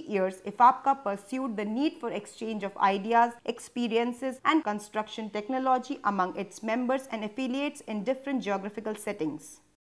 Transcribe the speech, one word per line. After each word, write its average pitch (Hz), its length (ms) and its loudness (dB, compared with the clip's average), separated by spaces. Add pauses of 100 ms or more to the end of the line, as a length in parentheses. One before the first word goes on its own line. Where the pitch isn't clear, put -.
years, 190 280 2 (100)
ifapca 240 580 6
pursued 214 540 -4
the 214 80 -2
need 277 340 0
for 233 100 -6
exchange 208 540 -6
of 196 140 -4
ideas, 226 560 4 (100)
experiences, 240 1000 -2
and 311 180 4
construction 214 640 -4
technology 262 760 0
among 190 340 0
its 196 240 -8
members 247 400 0 (100)
and 220 100 -4
affiliates 262 600 -4
in 214 200 -4
different 262 400 -2
geographical 202 520 -4
settings. 160 680 -6 (280)